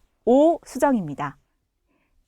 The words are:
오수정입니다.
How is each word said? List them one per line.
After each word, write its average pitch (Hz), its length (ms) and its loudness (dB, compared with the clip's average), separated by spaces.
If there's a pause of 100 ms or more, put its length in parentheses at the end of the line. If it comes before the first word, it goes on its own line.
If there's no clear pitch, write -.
(260)
오수정입니다. 247 1120 0 (880)